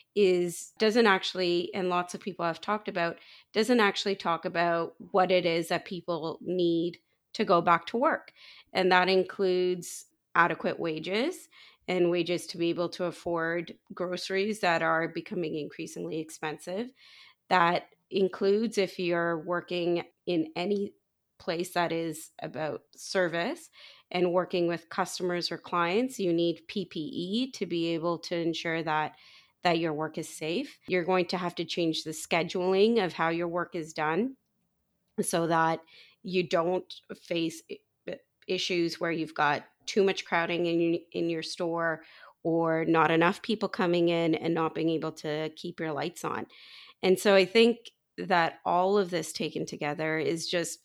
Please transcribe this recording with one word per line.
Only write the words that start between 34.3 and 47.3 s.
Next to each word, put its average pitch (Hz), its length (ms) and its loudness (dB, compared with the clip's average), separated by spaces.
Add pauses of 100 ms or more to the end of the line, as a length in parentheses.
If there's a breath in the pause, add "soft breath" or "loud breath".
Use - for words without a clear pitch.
so 170 260 0
that 165 340 2 (440 soft breath)
you 185 180 0
don't 180 500 0 (300)
face 165 480 -4
i-, - 440 -14 (340)
issues 175 520 -2
where 170 120 -2
you've 160 220 -4
got 147 300 0 (220)
too - 160 2
much 190 220 2
crowding 170 420 0
in, 170 320 2 (140)
in 170 180 -2
your 165 120 -4
store 165 600 -4 (400 loud breath)
or 165 420 2
not 160 280 6
enough 170 300 4
people 208 260 -2
coming 175 400 2
in 170 260 2
and 165 200 -2
not 160 200 0
being 165 160 0
able 160 220 -2
to 156 440 -6
keep 175 220 -12
your 160 140 -4
lights 147 320 -6
on. - 220 -6 (560 loud breath)
And 185 160 6
so 202 180 6